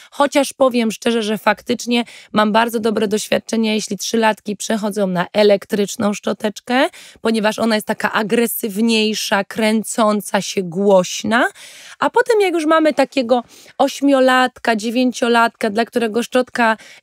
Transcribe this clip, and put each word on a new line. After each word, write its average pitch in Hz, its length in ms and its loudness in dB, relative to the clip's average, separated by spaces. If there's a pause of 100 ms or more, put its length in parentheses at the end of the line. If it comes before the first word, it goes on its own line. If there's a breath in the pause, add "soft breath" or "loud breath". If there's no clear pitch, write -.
(100)
chociaż 285 420 0
powiem 240 400 0
szczerze, 233 300 -2
że 208 160 -2
faktycznie 233 640 -2 (280 loud breath)
mam 208 200 2
bardzo 226 280 0
dobre 214 280 0
doświadczenia, 214 640 -2
jeśli 208 240 -6
trzylatki 220 580 -2
przechodzą 208 500 -4
na 180 260 -2
elektryczną 208 800 0
szczoteczkę, 240 760 -4 (320 loud breath)
ponieważ 220 380 0
ona 226 160 0
jest 214 120 -2
taka - 260 -4
agresywniejsza, 220 1300 0
kręcąca 214 960 -2
się, - 220 -4
głośna, 202 880 0 (500 loud breath)
a - 120 -2
potem 466 300 2
jak 370 140 2
już 320 120 -2
mamy 311 280 4
takiego 254 480 0 (360 loud breath)
ośmiolatka, 262 960 2
dziewięciolatka, 233 920 0
dla 220 140 0
którego 233 380 -2
szczotka 233 540 0 (260 loud breath)